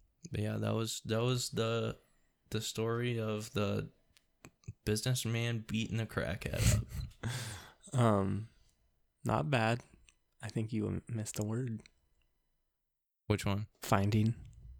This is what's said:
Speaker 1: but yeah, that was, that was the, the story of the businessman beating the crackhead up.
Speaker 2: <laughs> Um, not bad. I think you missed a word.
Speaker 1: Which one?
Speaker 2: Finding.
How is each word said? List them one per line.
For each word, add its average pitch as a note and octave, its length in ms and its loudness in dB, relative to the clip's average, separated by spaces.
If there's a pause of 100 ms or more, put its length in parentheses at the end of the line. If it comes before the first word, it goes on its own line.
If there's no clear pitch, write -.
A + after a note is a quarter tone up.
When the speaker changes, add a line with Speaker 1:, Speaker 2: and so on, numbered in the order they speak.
(320)
Speaker 1:
but G#2 80 -4
yeah, G#2+ 180 -2
that G#2+ 180 0
was, A2+ 300 -2
that A2+ 160 2
was B2 280 2
the, A2+ 480 -2 (540)
the A2+ 100 -2
story A#2 580 -2
of A2 340 -4
the G#2 360 0 (960)
businessman A#2 840 0
beating A2 300 0
the A2+ 80 0
crackhead - 720 2
up. - 520 -6 (640)
Speaker 2:
<laughs> B2+ 60 2
Um, G2+ 480 4 (800)
not B2+ 240 2
bad. A#2+ 320 4 (600)
I A#2 60 -6
think A2 240 -4
you G2+ 380 -2
missed A2 300 -6
a G#2+ 40 0
word. A2+ 380 -4 (1500)
Speaker 1:
Which G#2 180 0
one? G2+ 200 -2 (160)
Speaker 2:
Finding. G#2+ 540 4 (440)